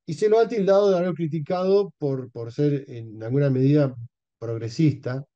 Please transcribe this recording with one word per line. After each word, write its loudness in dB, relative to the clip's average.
y -8
se 0
lo 4
ha 2
tildado 2
de 2
haber -2
criticado -2
por, -4
por -10
ser 0
en -14
alguna 0
medida 2
progresista. -2